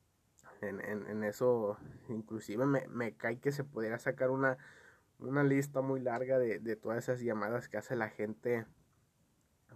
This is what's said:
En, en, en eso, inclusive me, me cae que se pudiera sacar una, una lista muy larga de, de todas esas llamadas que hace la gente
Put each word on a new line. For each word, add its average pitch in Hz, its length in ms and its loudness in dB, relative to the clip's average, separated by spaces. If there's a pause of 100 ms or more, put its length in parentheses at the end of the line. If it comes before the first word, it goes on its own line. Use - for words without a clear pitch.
(600)
En, 98 180 -6
en, 104 280 -4
en 107 180 -4
eso, 107 520 2 (300)
inclusive 110 580 -4
me, 139 220 2
me 117 300 -6
cae 120 220 -4
que 143 120 0
se 139 140 -4
pudiera 113 340 -4
sacar 131 300 0
una, 135 280 2 (600)
una 139 260 2
lista 139 380 4
muy 135 180 0
larga 127 400 2
de, 113 200 2
de 110 180 -2
todas 113 220 -2
esas 123 200 -2
llamadas 117 480 0
que - 80 -10
hace 107 220 -4
la 110 100 0
gente 110 580 -2 (1120)